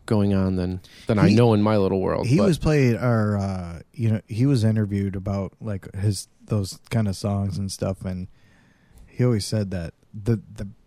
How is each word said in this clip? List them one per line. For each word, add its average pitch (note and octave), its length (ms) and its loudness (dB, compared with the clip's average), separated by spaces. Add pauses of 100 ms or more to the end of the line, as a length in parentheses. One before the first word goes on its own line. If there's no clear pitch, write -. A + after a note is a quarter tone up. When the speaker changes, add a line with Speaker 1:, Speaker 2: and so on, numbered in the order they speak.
Speaker 1:
going G2+ 280 2
on F#2+ 240 0
than, F#2 240 -4 (260)
than A2 100 2
I F#2+ 120 6
Speaker 2:
He, G#2 60 6
Speaker 1:
know A#2 180 6
in G#2 100 4
my G#2+ 140 4
little F#2+ 240 2
world, F2+ 260 -2
Speaker 2:
he C3+ 100 4
Speaker 1:
but G3+ 100 4
Speaker 2:
was E3+ 120 4
played, C#3 360 4
or, G#2+ 420 2
uh, F#2 420 -6 (140)
you A2+ 180 -2
know, A2 160 0
he A2+ 180 -2
was C3 200 2
interviewed G2+ 500 0
about, G2 460 -6
like, G#2 340 -8
his, G2 320 -2 (180)
those G#2 320 -4 (120)
kind A2 180 0
of F#2+ 80 -4
songs G2+ 420 -2
and G2 140 -6
stuff, F#2+ 340 -6
and F#2 220 -8 (800)
he - 160 -4
always A#2 220 0
said G#2 260 -4
that E2+ 220 -6 (200)
the, G#2+ 280 -2 (120)
the G#2+ 140 -10 (200)